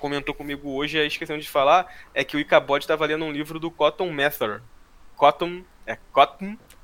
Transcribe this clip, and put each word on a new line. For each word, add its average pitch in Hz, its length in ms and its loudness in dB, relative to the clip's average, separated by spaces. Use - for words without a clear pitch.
comentou 143 340 -6
comigo 143 380 -10
hoje, 147 260 -4
é 151 80 2
a - 20 0
questão 156 300 -8
de 151 100 -12
falar, 151 380 4
é 135 120 -2
que - 120 -6
o 147 40 0
Icabod 143 440 4
tava 156 220 0
lendo 156 180 -2
um 156 60 -6
livro 151 300 -8
do 165 100 -6
Cotton 165 400 0
Mather. 139 500 -2
Cotton, 175 460 2
é 113 100 -8
Cotton 110 440 2